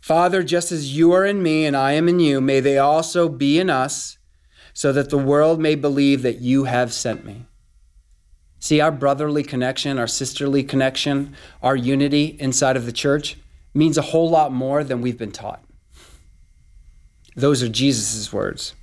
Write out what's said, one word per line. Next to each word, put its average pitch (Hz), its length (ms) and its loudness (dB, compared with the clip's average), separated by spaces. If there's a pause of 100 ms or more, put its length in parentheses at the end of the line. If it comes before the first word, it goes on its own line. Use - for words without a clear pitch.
Father, 175 420 2
just 170 300 -2
as 143 200 -6
you 165 200 6
are 190 120 4
in 202 160 0
me 156 220 2
and 147 100 0
I 135 200 2
am 165 160 2
in 180 100 2
you, 143 220 2
may 135 180 2
they 139 180 2
also 160 520 2
be 143 280 0
in 185 120 2
us, 135 480 -4 (560)
so - 180 0
that 139 180 0
the 147 80 0
world 147 440 2
may 156 140 2
believe 139 480 2
that 120 180 -2
you 135 240 2
have 123 260 0
sent - 320 -6
me." 107 220 -16 (1120)
See, 151 220 0
our 156 100 2
brotherly 143 500 -2
connection, 131 560 -4
our 120 80 -2
sisterly 139 580 -2
connection, 139 680 -2 (280)
our 131 160 2
unity 143 600 0
inside 131 380 0
of 120 100 -4
the 120 60 -8
church 143 460 -2 (360)
means 156 240 2
a 147 140 -4
whole 165 180 2
lot 156 220 2
more 131 320 -2
than 131 160 -4
we've 120 180 -4
been 110 140 -10
taught. - 320 -14 (1700)
Those 131 260 2
are 117 60 -2
Jesus' 110 640 -2
words. 98 500 -6